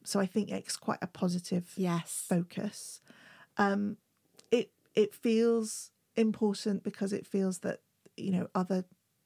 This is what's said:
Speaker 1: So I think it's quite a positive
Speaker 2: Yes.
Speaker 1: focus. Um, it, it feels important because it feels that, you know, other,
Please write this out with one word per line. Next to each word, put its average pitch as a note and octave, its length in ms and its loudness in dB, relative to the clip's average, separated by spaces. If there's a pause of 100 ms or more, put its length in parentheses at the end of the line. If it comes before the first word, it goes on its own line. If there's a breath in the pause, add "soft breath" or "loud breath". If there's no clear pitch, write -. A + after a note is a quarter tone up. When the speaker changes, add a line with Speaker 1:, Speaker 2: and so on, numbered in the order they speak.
Speaker 1:
So - 160 -2
I G3 80 2
think G3+ 240 -2
it's - 260 -6
quite - 240 -4
a F#3+ 60 -4
positive F3+ 680 -2
Speaker 2:
Yes. E3+ 520 -2
Speaker 1:
focus. - 720 -4 (560 loud breath)
Um, G3+ 420 0 (520)
it, A#3+ 220 2 (220)
it G#3 200 4
feels A3+ 760 2 (260)
important G#3 680 2
because G3+ 300 -4
it - 140 -6
feels F#3+ 340 0
that, - 220 -6 (340)
you G3 160 -4
know, F3+ 220 0
other, F#3 300 0 (420)